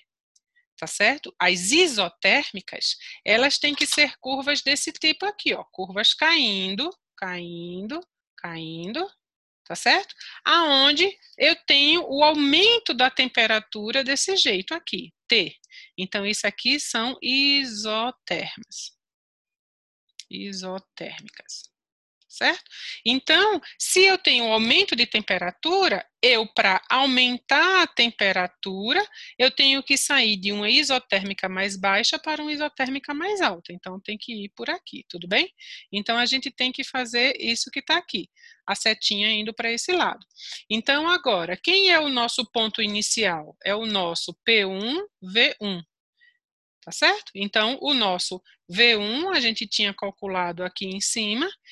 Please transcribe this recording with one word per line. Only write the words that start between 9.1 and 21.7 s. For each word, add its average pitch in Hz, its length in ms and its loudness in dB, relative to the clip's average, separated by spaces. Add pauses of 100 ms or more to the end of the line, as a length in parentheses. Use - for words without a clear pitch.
tá 170 120 -10
certo? 320 380 0 (300)
Aonde 294 720 4 (220)
eu 311 160 4 (100)
tenho 302 440 4
o 277 160 2
aumento 311 680 4
da 247 160 2
temperatura 226 960 0
desse 277 340 0
jeito 233 380 0
aqui, 170 400 -8 (140)
T. 185 280 2 (400)
Então, 196 300 -6
isso 208 180 -2
aqui 247 360 -2
são 240 420 -4
isotermas. 233 1700 -2 (1300)
Isotérmicas. - 1400 -14 (580)